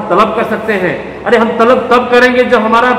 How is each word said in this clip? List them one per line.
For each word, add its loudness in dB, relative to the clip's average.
तलब 0
कर -2
सकते -4
हैं। -6
अरे, 2
हम 0
तलब 2
तब 2
करेंगे 2
जब 2
हमारा 0